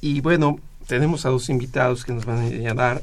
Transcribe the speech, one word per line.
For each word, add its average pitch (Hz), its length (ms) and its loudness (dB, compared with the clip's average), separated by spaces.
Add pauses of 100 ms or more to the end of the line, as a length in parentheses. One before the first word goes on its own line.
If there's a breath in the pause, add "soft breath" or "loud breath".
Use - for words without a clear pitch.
Y 143 200 -2
bueno, 151 400 4 (260)
tenemos 147 400 0
a 131 40 4
dos 127 180 0
invitados 127 560 0
que 127 80 -6
nos 117 140 -4
van 117 120 -2
a 117 40 0
ayudar 120 600 0